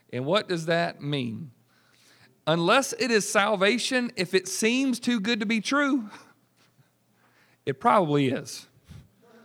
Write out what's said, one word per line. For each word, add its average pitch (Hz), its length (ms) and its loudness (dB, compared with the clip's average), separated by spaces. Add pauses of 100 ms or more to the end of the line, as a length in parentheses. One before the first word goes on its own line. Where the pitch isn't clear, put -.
(140)
And 123 120 -6
what 185 220 0
does 165 200 -4
that 170 340 -2
mean? 139 500 -6 (960)
Unless 170 460 2
it 240 180 -2
is 214 180 2
salvation, 220 880 0
if 180 180 -4
it 185 140 2
seems 247 500 0
too 240 220 0
good 214 220 -2
to 226 40 -2
be 226 140 0
true, 269 500 0 (760)
<laughs> - 800 -20
it 139 160 -4
probably 151 480 4
is. - 360 -6 (800)